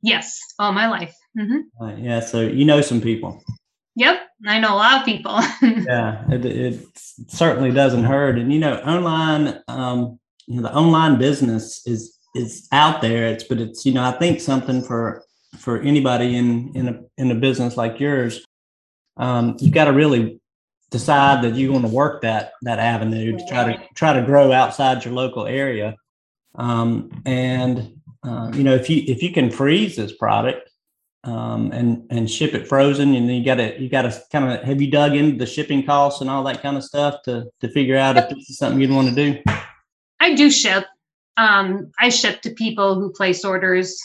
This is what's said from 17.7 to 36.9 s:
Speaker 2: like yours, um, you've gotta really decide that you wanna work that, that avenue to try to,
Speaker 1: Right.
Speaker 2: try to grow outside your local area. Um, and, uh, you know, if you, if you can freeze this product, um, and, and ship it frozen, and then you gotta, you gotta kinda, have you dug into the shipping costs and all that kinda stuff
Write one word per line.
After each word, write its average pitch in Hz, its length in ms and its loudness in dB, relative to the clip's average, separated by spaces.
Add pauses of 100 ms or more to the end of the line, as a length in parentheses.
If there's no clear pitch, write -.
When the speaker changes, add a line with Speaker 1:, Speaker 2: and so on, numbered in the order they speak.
Speaker 2:
like 117 240 -4
yours, 135 440 -2 (720)
um, 120 440 -2
you've - 140 4
gotta 151 180 6
really 135 480 2 (500)
decide 139 540 4
that 113 100 -2
you 135 180 0
wanna 123 160 0
work 139 340 0
that, 110 300 -4 (100)
that 120 160 -4
avenue 110 580 -2
to 113 120 -12
try 123 160 -2
to, 113 60 -2
Speaker 1:
Right. - 240 -10
Speaker 2:
try 156 180 2
to 131 140 2
grow 139 260 6
outside 131 520 2
your 120 100 -8
local 123 320 -6
area. 117 480 -4 (640)
Um, 117 540 -2 (160)
and, 127 680 -2 (340)
uh, 120 280 -8
you 139 100 0
know, 135 100 6
if 127 160 0
you, 156 160 2
if 127 160 -2
you 175 100 -2
can 131 180 2
freeze 170 460 0
this 101 200 -8
product, 113 520 -2 (560)
um, 113 480 -6
and, 117 380 -2
and 113 200 -2
ship - 240 -2
it 107 140 -6
frozen, 139 480 4
and 120 120 0
then 123 60 0
you 120 100 -2
gotta, 120 380 0
you 127 60 -8
gotta 123 260 -2 (160)
kinda, 131 340 -2
have 135 160 -2
you 143 80 0
dug 147 280 4
into 143 220 2
the 123 80 -4
shipping 139 380 -4
costs 143 360 2
and 131 100 -4
all 135 140 -4
that 131 180 -6
kinda 139 180 -4
stuff 143 440 -2